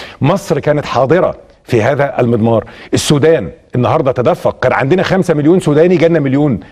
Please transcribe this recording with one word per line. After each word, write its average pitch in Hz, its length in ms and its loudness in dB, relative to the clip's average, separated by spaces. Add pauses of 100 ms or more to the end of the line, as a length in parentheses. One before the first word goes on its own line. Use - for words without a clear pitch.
(220)
مصر 160 380 0
كانت 147 260 -2
حاضرة 135 500 0 (280)
في 117 180 0
هذا 139 380 0
المضمار. 117 460 0 (280)
السودان 143 560 0 (260)
النهارده 127 360 0
تدفق، 127 480 -2
كان 123 140 0
عندنا 135 300 0
خمسة 175 300 0
مليون 151 260 2
سوداني، 165 380 2
جالنا 165 220 2
مليون 139 400 0 (120)